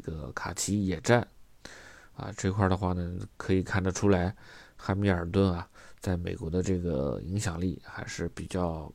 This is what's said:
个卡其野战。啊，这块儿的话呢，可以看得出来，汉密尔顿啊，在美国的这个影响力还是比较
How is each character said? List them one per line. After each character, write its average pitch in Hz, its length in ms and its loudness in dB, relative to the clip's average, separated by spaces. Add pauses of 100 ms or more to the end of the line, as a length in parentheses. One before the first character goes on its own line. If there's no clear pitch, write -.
个 73 320 -8
卡 - 200 -6
其 101 320 0
野 90 160 0
战。 117 260 4 (880)
啊， 98 220 -10
这 98 140 2
块 98 160 4
儿 - 20 6
的 92 80 4
话 92 160 0
呢， 87 240 -4 (200)
可 - 180 0
以 95 80 4
看 95 180 0
得 92 120 0
出 101 160 2
来， 92 260 4 (400)
汉 98 240 -2
密 101 100 4
尔 87 220 2
顿 95 220 6
啊， 85 160 -6 (320)
在 92 160 0
美 87 180 -4
国 85 160 -6
的 90 100 2
这 92 160 2
个 71 480 0
影 92 140 -2
响 87 220 -2
力 90 240 -2
还 - 240 -12
是 85 220 -4
比 - 160 -10
较 82 480 -2